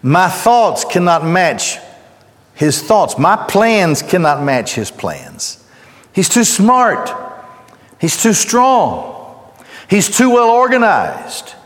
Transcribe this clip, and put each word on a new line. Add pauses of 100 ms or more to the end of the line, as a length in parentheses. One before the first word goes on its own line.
My
thoughts
cannot
match (760)
his
thoughts.
My
plans
cannot
match
his
plans. (500)
He's
too
smart. (880)
He's
too
strong. (720)
He's
too
well
organized. (120)